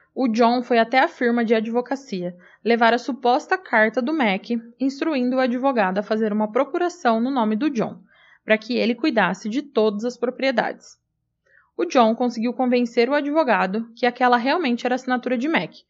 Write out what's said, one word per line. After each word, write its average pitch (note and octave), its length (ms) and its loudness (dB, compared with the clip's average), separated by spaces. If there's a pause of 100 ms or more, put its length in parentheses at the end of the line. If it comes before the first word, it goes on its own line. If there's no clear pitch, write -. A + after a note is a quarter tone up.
(140)
o B3+ 140 0
John A#3+ 340 2
foi A#3+ 160 2
até A#3 220 2
a E4 80 4
firma A#3+ 360 0
de A3+ 100 2
advocacia A3 840 -4 (280)
levar A3+ 300 4
a A#3 40 2
suposta B3 600 -2
carta A3+ 420 0
do C#4 140 -2
Mac, G#3+ 360 0 (280)
instruindo C4+ 580 -2
o C4 40 2
advogado A#3+ 580 0
a G#3 40 0
fazer A3 300 -2
uma G#3+ 180 0
procuração C#4+ 680 0
no B3+ 100 -2
nome A3 260 0
do C#4 140 -2
John, G#3+ 280 -4 (460)
pra G#3+ 120 2
que A3+ 200 -4
ele A3 180 0
cuidasse G#3+ 540 -2
de B3+ 140 -4
todas G#3+ 420 -2
as B3 120 -6
propriedades. - 840 -4 (800)
O F4 80 -2
John A#3 300 2
conseguiu A#3+ 380 -4
convencer B3 560 0
o C#4+ 60 0
advogado A#3 840 0
que - 100 0
aquela B3 300 2
realmente B3+ 500 0
era B3 80 0
a - 20 0
assinatura B3 420 -4
de C4+ 100 -2
Mac, G3+ 240 -2 (180)